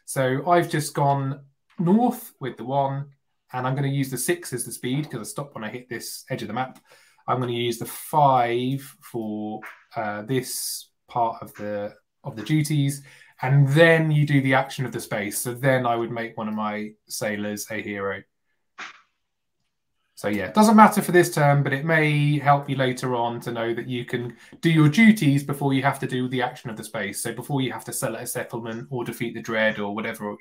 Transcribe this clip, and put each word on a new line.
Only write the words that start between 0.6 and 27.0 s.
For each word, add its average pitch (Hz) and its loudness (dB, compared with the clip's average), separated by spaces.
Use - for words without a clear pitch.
just 151 -2
gone 139 0
north 208 2
with 123 -6
the 117 -10
one, 139 0
and 127 -4
I'm 135 0
gonna 139 0
use 135 0
the 123 -6
six - -4
as 120 -6
the 127 -10
speed, 160 -4
'cause 113 -10
I - -12
stop - -10
when 113 -10
I 107 -8
hit 123 -12
this - -12
edge 117 -6
of 107 -8
the 104 -8
map. 127 -6
I'm 123 -2
gonna 123 -2
use 120 -2
the 117 -8
five 127 2
for, 107 -8
uh, 104 -6
this - -6
part 117 -2
of 101 -16
the, 104 -6
of 139 -12
the 107 -8
duties, 147 0
and 139 6
then 160 6
you 147 4
do 143 4
the 131 2
action 131 0
of 110 -6
the 113 -6
space. 104 -6
So 123 -4
then 127 2
I 117 2
would 117 -4
make 113 -8
one 110 -6
of 107 -4
my 107 -6
sailors 104 -6
a 107 -6
hero. 101 -6
So 208 -4
yeah, 196 -2
it - -10
doesn't 214 6
matter 240 8
for - -4
this 175 6
turn, 143 4
but 131 0
it 135 -4
may 151 2
help 143 2
you 131 -2
later 127 0
on 120 -2
to 117 -8
know 117 -2
that 117 -6
you 120 -6
can 120 -6
do 165 4
your 156 8
duties 151 6
before 139 -2
you 135 2
have 135 0
to 127 -6
do 127 -2
the 123 -2
action 120 -6
of 107 -10
the 110 -12
space. 98 -8